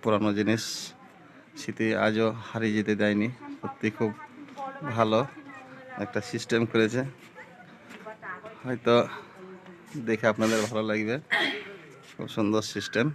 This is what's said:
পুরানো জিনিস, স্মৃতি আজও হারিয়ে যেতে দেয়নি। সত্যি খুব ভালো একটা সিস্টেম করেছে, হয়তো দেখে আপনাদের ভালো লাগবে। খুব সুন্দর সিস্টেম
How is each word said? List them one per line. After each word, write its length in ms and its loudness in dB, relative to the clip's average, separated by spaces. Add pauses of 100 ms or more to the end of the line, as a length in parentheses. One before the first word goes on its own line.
পুরানো 320 4
জিনিস, 280 2 (920)
স্মৃতি 380 0
আজও 360 4
হারিয়ে 440 -2
যেতে 220 4
দেয়নি। 320 4 (340)
সত্যি 280 -2
খুব 220 -2 (800)
ভালো 360 4 (720)
একটা 220 -4
সিস্টেম 440 0
করেছে, 400 2 (1600)
হয়তো 440 4 (880)
দেখে 300 0
আপনাদের 360 4
ভালো 200 -2
লাগবে। 360 0 (1000)
খুব 120 -8
সুন্দর 340 2
সিস্টেম 520 0